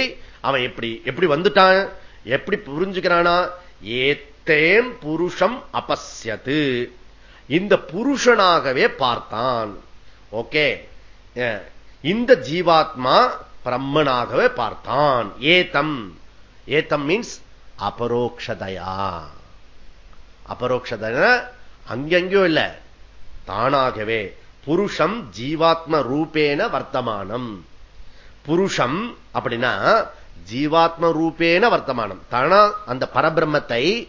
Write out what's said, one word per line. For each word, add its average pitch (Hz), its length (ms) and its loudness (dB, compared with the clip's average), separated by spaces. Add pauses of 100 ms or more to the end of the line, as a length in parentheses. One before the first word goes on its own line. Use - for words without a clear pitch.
(400)
அவன் 127 260 0
எப்படி, 117 240 -8 (140)
எப்படி 123 240 0
வந்துட்டான், 185 520 4 (520)
எப்படி 143 300 0
புரிஞ்சுக்கிறானா? 175 720 0 (640)
ஏத்தேம் 160 1000 2
புருஷம் 175 600 -2 (160)
அபஸ்யத்து, 123 840 -4 (880)
இந்த 190 260 2 (120)
புருஷனாகவே 185 1000 2 (100)
பார்த்தான். 117 760 -2 (600)
ஓகே, 143 340 -2 (1400)
இந்த 226 260 2 (120)
ஜீவாத்மா 156 720 2 (440)
பிரம்மனாகவே 135 920 0
பார்த்தான். 120 720 0 (220)
ஏதம், 156 480 2 (720)
ஏதம் 147 380 -2
மீன்ஸ் 214 280 -2 (460)
அபரோக்ஷதயா. 101 1120 -4 (1500)
அபரோக்ஷதயா 120 840 -2 (560)
அங்கெங்கயோ 175 580 0
இல்ல, 156 160 2 (840)
தானாகவே. 113 800 0 (380)
புருஷம் 175 560 -2 (160)
ஜீவாத்ம 156 640 0 (100)
ரூபேன 147 640 0
வர்த்தமானம். 120 840 -4 (920)
புருஷம் 160 580 0 (320)
அப்படின்னா 120 400 -2 (720)
ஜீவாத்ம 156 680 2
ரூபேன 165 560 2
வர்த்தமானம், 123 600 -2
தானா 151 320 4 (260)
அந்த 127 240 -4
பரபிரம்மத்தை 147 760 0 (240)